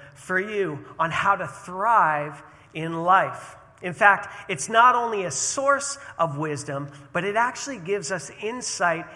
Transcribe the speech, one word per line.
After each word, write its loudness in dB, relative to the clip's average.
for -4
you -4
on 0
how 2
to -6
thrive 0
in -4
life. 2
In -4
fact, 2
it's -4
not 8
only 0
a -4
source 0
of 0
wisdom, -6
but -2
it -2
actually -2
gives -4
us -6
insight -2